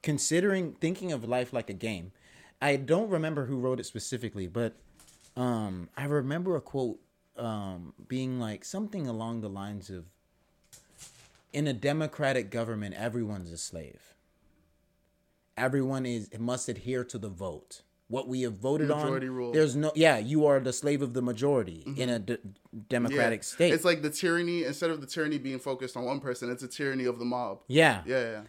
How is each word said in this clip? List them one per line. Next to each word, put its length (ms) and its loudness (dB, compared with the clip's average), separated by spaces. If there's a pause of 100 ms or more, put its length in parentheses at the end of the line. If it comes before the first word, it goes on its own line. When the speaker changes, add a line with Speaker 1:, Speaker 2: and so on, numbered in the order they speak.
Speaker 1:
Considering, 720 2
thinking 380 -2
of 160 -4
life 240 0
like 180 -4
a 40 -6
game, 360 -6 (500)
I 160 4
don't 320 2
remember 380 0
who 120 -2
wrote 200 0
it 80 -8
specifically, 640 -6
but, 260 -2 (640)
um, 600 -2
I 80 -6
remember 520 0
a 40 -2
quote, 380 -4 (380)
um, 580 -6 (140)
being 320 -4
like 240 -6
something 420 -6
along 340 -4
the 80 -6
lines 400 -8
of, 180 -12 (1500)
"In 140 0
a 60 0
democratic 760 0
government, 460 -4
everyone's 560 -4
a 60 -12
slave. 560 -14 (1400)
Everyone 500 2
is, 220 -4 (100)
must 300 -2
adhere 360 -4
to 140 -10
the 100 -8
vote. 540 -10 (260)
What 180 2
we 160 0
have 120 2
voted 340 4
Speaker 2:
Majority 400 2
Speaker 1:
on, 60 -4
Speaker 2:
rule. 180 -2
Speaker 1:
there's 240 6
no, 180 2
yeah, 240 8
you 260 4
are 140 8
the 140 0
slave 280 2
of 140 -2
the 80 0
majority 640 0
Speaker 2:
Mm-hmm. 140 -4
Speaker 1:
in 80 0
a 100 0
d-, 200 -4 (500)
democratic 520 2
Speaker 2:
Yeah. 40 -14
Speaker 1:
state." 300 4
Speaker 2:
It's 100 0
like 180 4
the 80 0
tyranny, 540 0
instead 260 -2
of 100 -4
the 60 -12
tyranny 320 -2
being 220 -6
focused 360 -6
on 80 -6
one 160 -2
person, 300 -4
it's 120 -6
a 60 -10
tyranny 360 -2
of 140 0
the 60 -6
mob. 440 -2
Speaker 1:
Yeah. 360 6
Speaker 2:
Yeah, 180 0
yeah. 260 -6